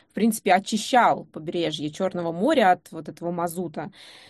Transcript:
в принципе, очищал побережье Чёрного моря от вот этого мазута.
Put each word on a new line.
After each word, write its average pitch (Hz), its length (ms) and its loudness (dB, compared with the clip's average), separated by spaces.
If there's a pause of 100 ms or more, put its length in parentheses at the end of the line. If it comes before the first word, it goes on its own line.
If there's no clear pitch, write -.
(100)
в - 40 -20
принципе, 214 380 2
очищал 196 760 2
побережье 156 640 -6
Чёрного 180 420 -4
моря 208 400 4
от - 180 -2
вот 160 180 -12
этого 165 220 -8
мазута. 170 600 -6 (380)